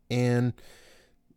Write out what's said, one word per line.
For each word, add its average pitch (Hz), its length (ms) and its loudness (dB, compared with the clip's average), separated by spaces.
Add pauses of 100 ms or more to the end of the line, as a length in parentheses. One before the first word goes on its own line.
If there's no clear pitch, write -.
(100)
and, 123 420 0 (840)